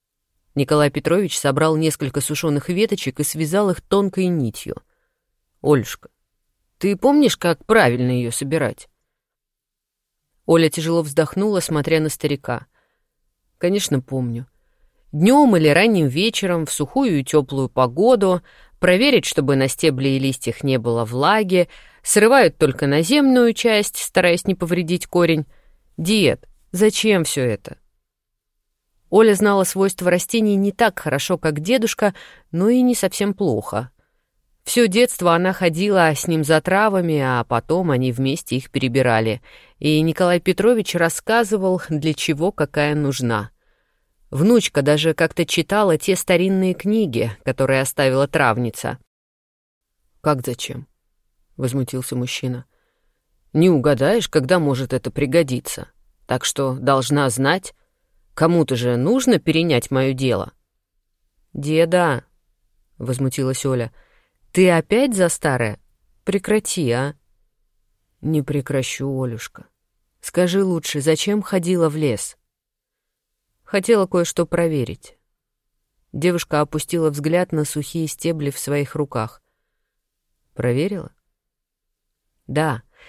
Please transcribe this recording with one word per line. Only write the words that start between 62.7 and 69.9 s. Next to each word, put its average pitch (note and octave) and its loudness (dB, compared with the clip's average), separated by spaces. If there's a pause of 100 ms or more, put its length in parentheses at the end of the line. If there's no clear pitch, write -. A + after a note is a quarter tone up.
возмутилась C3 -4
Оля, — B2 -4 (600)
«ты F3+ 4
опять G#3+ 2
за F3+ 4
старое? B2 -2 (420)
Прекрати, G3 -2
а». C3+ -2 (1080)
«Не D#3 -2
прекращу, C3+ -4 (100)
Олюшка. A#2 -10 (540)